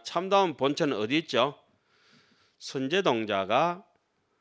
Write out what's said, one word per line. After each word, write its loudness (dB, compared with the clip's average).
참다운 0
본체는 0
어디 0
있죠? 0
선제동자가 0